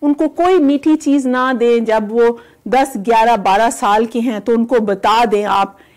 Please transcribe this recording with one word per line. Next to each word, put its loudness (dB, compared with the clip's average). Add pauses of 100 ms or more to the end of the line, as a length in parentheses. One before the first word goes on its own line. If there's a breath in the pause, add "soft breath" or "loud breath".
उनको 0
कोई 2
मीठी 2
चीज़ -2
ना -2
दें। 0
जब -2
वो 0 (300 loud breath)
दस, 0
ग्यारह, 2
बारह 0
साल 0
के -6
हैं -4
तो -2
उनको 0
बता 0
दें -2
आप -4 (180 soft breath)